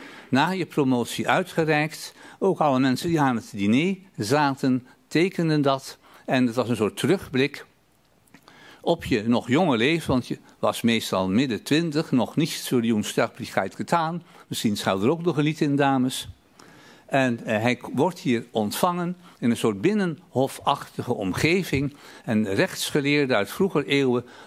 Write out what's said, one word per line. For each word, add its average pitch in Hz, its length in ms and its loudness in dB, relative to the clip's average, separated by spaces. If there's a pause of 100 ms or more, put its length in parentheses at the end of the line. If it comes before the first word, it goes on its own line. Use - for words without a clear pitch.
(280)
na 147 220 2
je 185 160 -4
promotie 127 600 0
uitgereikt. 156 840 0 (240)
Ook 190 220 0
alle 139 180 4
mensen 131 300 0
die 165 120 2
aan 131 160 2
het - 160 -8
diner 127 440 2 (200)
zaten, 131 680 0 (220)
tekenden 160 540 2
dat. 139 360 0 (260)
En 127 220 2
het 113 80 -2
was 117 140 0
een 120 80 0
soort 101 200 0
terugblik 139 720 -2 (1120)
op 170 240 0
je 113 240 0
nog 120 200 2
jonge 143 280 4
leven, 156 340 0
want 131 160 0
je - 120 -8 (200)
was 107 240 -2
meestal 107 460 0
midden 113 340 0
twintig, 156 480 0
nog 117 260 0
niet 156 140 2
zo - 300 -2
die 113 140 0
Unsterblichkeit 104 800 -2
gedaan. 165 480 -2 (240)
Misschien 208 300 -2
schuilt 98 260 0
er 120 80 4
ook 165 120 -2
nog 165 140 0
een 147 80 2
lied 151 160 -2
in, 143 160 2
dames. 135 520 0 (800)
En, 127 380 0
eh, 107 160 0
hij 120 160 2
k-, - 180 -14
wordt 165 240 0
hier 117 320 -2
ontvangen 175 640 -2 (220)
in 117 120 0
een 113 60 0
soort 104 240 -2
binnenhofachtige 143 1300 -2
omgeving. 143 800 -2 (300)
En 107 300 0
rechtsgeleerden 143 840 0
uit 101 140 0
vroeger 160 360 0
eeuwen 131 380 2 (220)